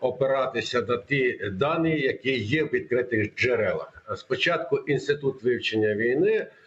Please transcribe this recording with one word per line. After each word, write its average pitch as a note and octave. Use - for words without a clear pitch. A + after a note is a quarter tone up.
опиратися B2+
на A#2
ті B2
дані, D#3
які C3
є B2+
в D3
відкритих A#2+
джерелах. G#2
Спочатку D#3+
Інститут C#3
вивчення G#2+
війни D3+